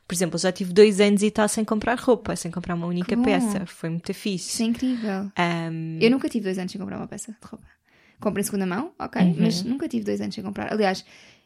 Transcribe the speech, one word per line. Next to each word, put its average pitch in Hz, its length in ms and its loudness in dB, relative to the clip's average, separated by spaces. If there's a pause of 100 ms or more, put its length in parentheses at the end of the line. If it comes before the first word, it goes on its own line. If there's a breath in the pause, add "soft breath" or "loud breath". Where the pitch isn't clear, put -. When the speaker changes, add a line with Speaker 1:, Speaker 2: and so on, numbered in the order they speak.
Speaker 1:
por - 60 -8
exemplo, 170 240 0
já 185 140 0
tive 185 220 -4
dois 208 280 8
anos 202 220 4
e 214 80 4
tá 208 160 2
sem 220 180 -2
comprar 226 320 0
roupa, 214 380 2
sem 170 160 -8
comprar 175 240 -6
uma 170 100 -4
única 175 220 -2
Speaker 2:
Que - 80 0
bom. 240 80 2
Speaker 1:
peça. 214 420 2
Foi - 240 -8
muito 170 240 -6
fixe. 190 400 -4
Speaker 2:
Isso - 80 -2
é 226 40 2
incrível. 226 680 -2
Speaker 1:
Ahm, 165 640 -2
Speaker 2:
Eu 226 120 6
nunca 277 180 0
tive 214 140 -4
dois 185 160 -4
anos 180 120 -6
sem 202 80 -10
comprar 190 180 -8
uma - 100 -8
peça 208 240 -14
de 208 60 -20 (100)
roupa. - 180 -20 (540 soft breath)
Compro 196 200 -2
em 202 40 2
segunda 196 240 -2
mão, 233 320 -4
ok, - 220 -2
Speaker 1:
Uhum. 180 180 4
Speaker 2:
mas 175 240 2
nunca 277 260 -4
tive 220 160 -4
dois 202 160 -2
anos 202 140 -8
sem 214 80 -10
comprar. 190 280 -6
Aliás, 196 320 0 (420 soft breath)